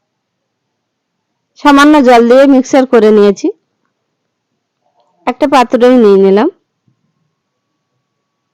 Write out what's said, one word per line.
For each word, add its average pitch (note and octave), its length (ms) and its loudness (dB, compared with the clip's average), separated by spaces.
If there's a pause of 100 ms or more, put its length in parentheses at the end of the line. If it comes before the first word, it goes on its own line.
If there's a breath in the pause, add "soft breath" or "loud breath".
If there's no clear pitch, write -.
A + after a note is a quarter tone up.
(1600)
সামান্য C#4+ 340 0 (120)
জল A#3+ 240 2
দিয়ে C4+ 140 4 (100)
মিক্সার C4 380 -2
করে A3 260 0
নিয়েছি। G3+ 300 -2 (1800)
একটা B3+ 280 -6
পাত্রে B3 320 -2 (180)
নিয়ে G3+ 200 2
নিলাম। G3+ 240 0 (2000)